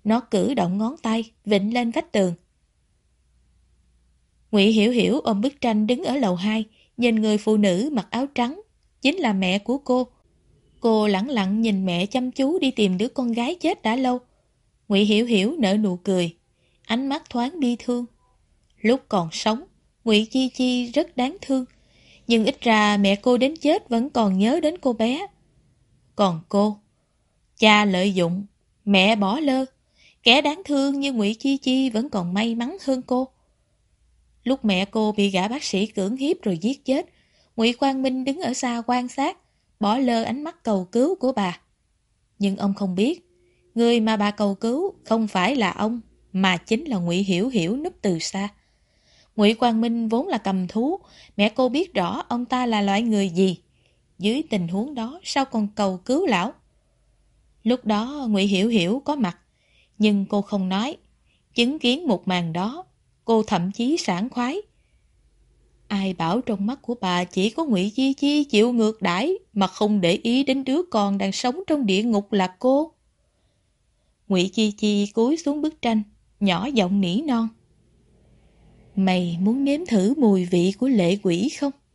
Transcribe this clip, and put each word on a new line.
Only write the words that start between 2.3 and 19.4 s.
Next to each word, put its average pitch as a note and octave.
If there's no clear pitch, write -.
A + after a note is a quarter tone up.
Ngụy G#3
Hiểu G#3+
Hiểu A3+
ôm G3+
bức C4+
tranh G#3+
đứng B3
ở B3+
lầu G#3+
hai, G#3+
nhìn A#3
người G#3+
phụ G#3+
nữ G#3
mặc G#3
áo C4
trắng, C4
chính D4
là B3+
mẹ F#3+
của A#3
cô. B3+
Cô A3
lẳng G3+
lặng G#3
nhìn G3+
mẹ F3
chăm B3+
chú C#4
đi C4+
tìm F#3+
đứa G#3+
con B3+
gái A#3+
chết F4
đã A3
lâu. B3
Ngụy G3+
Hiểu G#3+
Hiểu A#3
nở G#3
nụ G#3
cười, F3+
ánh B3+
mắt D4
thoáng B3+
bi A#3+
thương. B3
Lúc B3
còn F3
sống, A3+